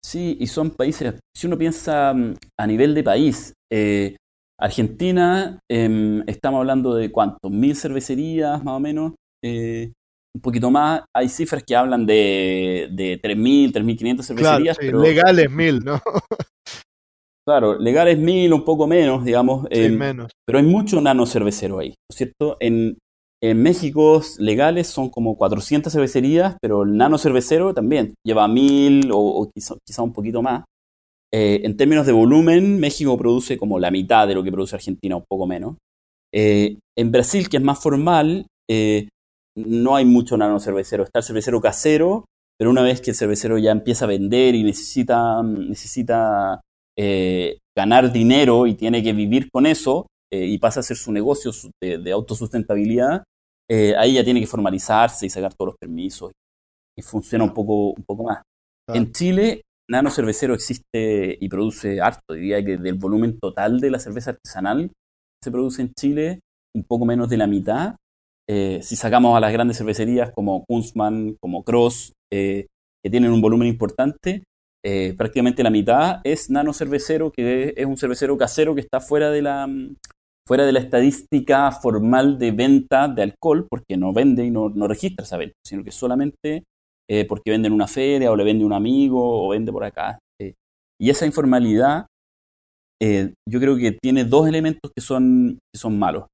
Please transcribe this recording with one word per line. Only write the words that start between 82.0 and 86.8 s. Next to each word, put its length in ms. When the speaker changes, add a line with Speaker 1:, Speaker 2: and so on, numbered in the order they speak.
Speaker 1:
de 140
venta 560
de 140
alcohol, 460
porque 280
no 160
vende 320
y 60
no, 180
no 180
registra 380
esa 140
venta, 160
sino 160
que 80
solamente, 720